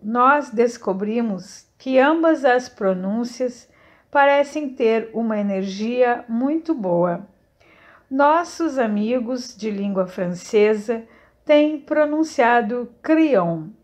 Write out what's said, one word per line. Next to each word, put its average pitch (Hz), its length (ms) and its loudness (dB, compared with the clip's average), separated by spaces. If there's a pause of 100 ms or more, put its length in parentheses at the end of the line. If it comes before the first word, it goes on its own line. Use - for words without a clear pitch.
nós 247 480 2
descobrimos 214 1300 -4
que 262 220 0
ambas 320 440 2
as 247 240 2
pronúncias 220 1000 -4 (400)
parecem 285 600 2
ter 226 440 0
uma 220 240 -4
energia 208 880 -2
muito 277 460 -2
boa. 180 540 -2 (840)
Nossos 294 720 0
amigos 233 760 -2
de 220 140 -8
língua 196 380 -2
francesa 208 960 -2 (400)
têm 302 360 2
pronunciado 247 1200 0
crayon 202 680 2 (140)